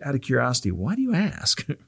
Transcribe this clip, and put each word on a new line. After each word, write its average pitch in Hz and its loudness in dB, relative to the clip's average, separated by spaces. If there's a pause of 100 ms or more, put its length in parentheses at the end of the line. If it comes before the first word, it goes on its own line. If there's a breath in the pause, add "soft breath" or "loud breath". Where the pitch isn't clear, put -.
out 139 -2
of 127 0
curiosity, 123 2
why 98 -2
do 269 0
you 247 0
ask?" - 0
<laughs> - -4 (120)